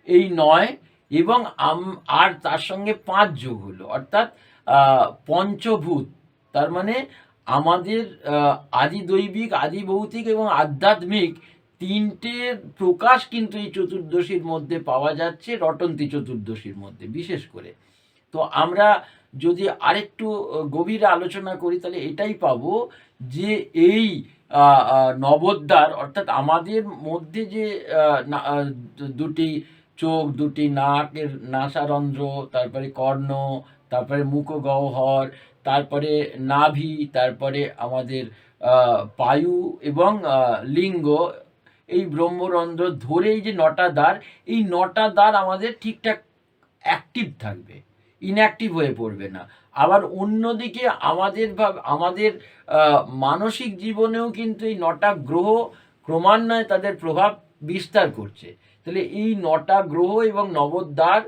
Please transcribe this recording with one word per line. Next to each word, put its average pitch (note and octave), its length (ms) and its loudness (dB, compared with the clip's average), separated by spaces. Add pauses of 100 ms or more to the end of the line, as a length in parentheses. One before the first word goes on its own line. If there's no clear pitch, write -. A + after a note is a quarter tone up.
এই F3+ 300 6
নয় E3 420 4 (320)
এবং G3 360 2 (120)
আম-, F3 380 -2 (120)
আর E3+ 260 2 (100)
তার D#3 140 -2
সঙ্গে G3+ 360 -6
পাঁচ G3+ 400 0
যোগ A#2+ 280 -10
হলো, F#2+ 240 -16
অর্থাৎ, C3+ 460 -2 (340)
আহ, C3+ 500 6 (100)
পঞ্চভূত, F3+ 800 -2 (460)
তার D3 200 0
মানে G#3+ 340 -2 (400)
আমাদের, F3 840 0
আহ, D3 440 2
আদি D3+ 300 0
দৈবিক, G3 520 -2
আদি D#3 300 -2
ভৌতিক G#3+ 440 -4
এবং A3 200 0
আধ্যাত্মিক F3 880 2 (440)
তিনটে A3+ 760 -4 (220)
প্রকাশ G3 500 4
কিন্তু A3 300 -4
এই G#3 140 -8
চতুর্দশীর F3 720 -4
মধ্যে D#3+ 340 -6
পাওয়া C#3+ 360 0
যাচ্ছে, E3+ 460 -6
রটন্তী D#3 480 -2
চতুর্দশীর A2 680 -8
মধ্যে G2 300 -18
বিশেষ D#3+ 400 -8
করে। F2 260 -20 (580)
তো D#3 100 -2
আমরা F3+ 640 2 (320)
যদি F3 320 0
আরেকটু, G#3 720 -2
আহ, D#3 240 -6
গভীরে F#3 380 -2
আলোচনা F#3 500 0
করি, F3 240 -4
তাহলে F3 180 -10
এটাই D#3 360 -6
পাবো E3+ 560 -2 (320)
যে F3 520 -4
এই, F3+ 500 4 (260)
আহ, C#3+ 100 2
আহ, C3 580 6
নবদ্বার D3+ 760 4
অর্থাৎ C#3 360 -6
আমাদের E3 580 0
মধ্যে E3 580 -8
যে, G#3 500 -8
আহ, D3 320 4
না-, C#3+ 180 -4
আহ, C#3+ 180 -2 (340)
দু-, C#3+ 100 -10
দুটি D#3 540 -4 (360)
চোখ, D#3+ 300 0
দুটি D3 420 -2
নাকের C#3+ 800 -2
নাসারন্ধ্র, C#3 1000 -4
তারপরে C3 400 -4
কর্ণ, C#3 680 -4 (280)
তারপরে C#3 340 -2
মুখগহ্বর, C3+ 1080 -2 (340)
তারপরে C#3+ 760 0
নাভি, D3 760 0
তারপরে C3 640 -2
আমাদের, B2+ 480 -6 (340)
আহ, B2 480 4 (100)
পায়ু D3+ 640 0
এবং, F3 440 0
আহ, C3 380 2
লিঙ্গ, E3 680 0 (560)
এই F3+ 180 0
ব্রহ্মরন্ধ্র E3+ 840 -2
ধরে E3+ 440 0
এই A3 80 -2
যে G#3 120 -4
নটা F3 360 2
দ্বার, D#3 260 4 (300)
এই A3+ 240 0
নটা F#3 400 0
দ্বার G3+ 260 6
আমাদের F#3+ 460 -2
ঠিকঠাক A3 400 -4 (580)
অ্যাক্টিভ - 600 -4
থাকবে, G2 420 -12 (400)
ইনঅ্যাক্টিভ G#3+ 520 0
হয়ে C#3+ 240 0
পড়বে G2+ 320 -8
না। F#2 200 -16 (240)
আবার E3+ 320 4
অন্যদিকে A3+ 800 -4
আমাদের G3 640 -2
ভাব-, G3 300 -2
আমাদের, F3+ 560 -2 (280)
আহ, D3+ 420 4
মানসিক F3+ 680 -2
জীবনেও A3 540 -2
কিন্তু A3 340 -6
এই A3 140 -4
নটা E3 340 2
গ্রহ F3+ 560 0 (340)
ক্রমান্বয়ে A3 600 2
তাদের G3 320 -2
প্রভাব F3 440 0 (220)
বিস্তার F3 500 0
করছে। G2+ 440 -16 (300)
তাহলে F#3+ 160 -4
এই G#3+ 400 -2
নটা D#3+ 400 2
গ্রহ F3+ 400 0
এবং G#3 320 0
নবদ্বার D#3+ 760 2